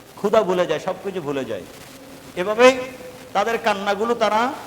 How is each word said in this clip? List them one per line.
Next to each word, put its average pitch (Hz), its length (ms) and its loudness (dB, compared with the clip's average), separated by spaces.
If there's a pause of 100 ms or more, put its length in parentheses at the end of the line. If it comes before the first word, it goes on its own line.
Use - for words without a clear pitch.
(160)
ক্ষুধা 208 260 4
ভুলে 180 240 2
যায়, 156 140 0
সব 185 140 -4 (100)
কিছু 190 160 -6
ভুলে 139 240 -4
যায়। 104 180 -6 (760)
এভাবে 226 440 6 (520)
তাদের 220 260 0
কান্নাগুলো 202 560 0
তারা 226 380 2 (140)